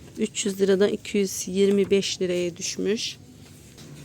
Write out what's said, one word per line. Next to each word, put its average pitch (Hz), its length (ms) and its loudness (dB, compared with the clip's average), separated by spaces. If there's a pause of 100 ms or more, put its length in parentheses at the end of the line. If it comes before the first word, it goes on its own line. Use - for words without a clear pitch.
(180)
Üç - 280 -4
yüz 196 160 -4
liradan 196 280 4
iki - 280 -4
yüz 196 300 -2
yirmi 196 420 4
beş 196 320 0
liraya 175 360 -2
düşmüş. 190 600 -4 (880)